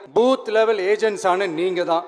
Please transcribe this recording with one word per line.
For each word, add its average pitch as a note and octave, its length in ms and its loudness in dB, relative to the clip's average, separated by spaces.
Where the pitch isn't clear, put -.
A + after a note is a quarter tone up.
பூத் B3 440 2
லெவல் A3 200 2
ஏஜென்ட்ஸான G3 680 0
நீங்க F3 380 -4
தான். E3+ 240 -2